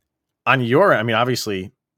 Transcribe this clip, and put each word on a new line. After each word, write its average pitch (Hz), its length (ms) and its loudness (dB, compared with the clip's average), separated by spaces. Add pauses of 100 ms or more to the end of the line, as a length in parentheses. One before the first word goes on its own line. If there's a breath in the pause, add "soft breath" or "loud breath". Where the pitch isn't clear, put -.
(460)
on 131 160 2
your, 143 320 2
I 110 100 0
mean, 113 120 -2
obviously, 110 560 -4 (260)